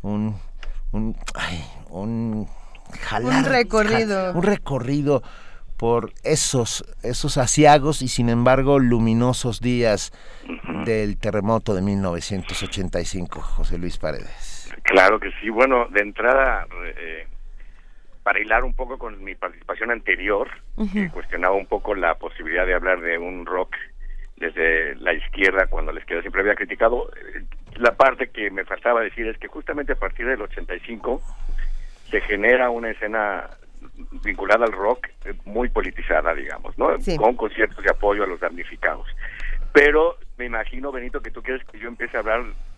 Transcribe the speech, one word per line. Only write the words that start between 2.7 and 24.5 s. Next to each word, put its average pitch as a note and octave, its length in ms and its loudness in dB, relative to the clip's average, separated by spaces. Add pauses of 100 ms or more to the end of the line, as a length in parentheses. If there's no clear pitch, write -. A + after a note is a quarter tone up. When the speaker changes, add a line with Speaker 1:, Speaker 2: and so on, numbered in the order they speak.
Speaker 1:
jalar, C4 420 2
Speaker 2:
Un - 20 4
recorrido. A3 880 4
Speaker 1:
ja-, E3+ 40 2
un E3+ 60 2
recorrido C#3+ 800 2 (540)
por A#2 360 2 (100)
esos, C3 640 2 (180)
esos B2+ 340 0
aciagos D3 640 8
y, C3 60 -2
sin A#2+ 220 2
embargo, C3 500 6
luminosos A#2+ 840 4
días A#2+ 500 2 (320)
Speaker 3:
Ujú. D#2+ 420 -6
Speaker 1:
del G#2+ 320 0
terremoto G#2+ 560 0
de F#2 80 2
mil G2 200 2
novecientos F2 640 -4
ochenta F#2 380 -2
y E2 40 -2
cinco, - 360 -4
José - 360 2
Luis F2 200 -2
Paredes. - 760 -6 (100)
Speaker 3:
Claro G2 360 8
que G2 120 -6 (100)
sí. G#2+ 80 -4
Bueno, A#2+ 400 4
de G2+ 120 2
entrada, A2+ 680 2 (300)
eh, D#2+ 300 -10 (960)
para G2+ 160 2
hilar A2 240 2
un B2+ 100 0
poco B2+ 260 -4
con G#2+ 240 -12
mi F#2+ 100 -10
participación F#2+ 560 -8
anterior, G#2 600 0 (260)
Speaker 2:
Ujú. - 180 -4
Speaker 3:
que G#2 160 -2
cuestionaba F#2 460 -2
un G2 100 0
poco G#2 300 -2
la E2+ 200 0
posibilidad E2+ 520 -4
de F2+ 80 2
hablar F2+ 260 0
de E2+ 160 -2
un F2 300 -8
rock F2+ 260 -4 (640)
desde E2 580 0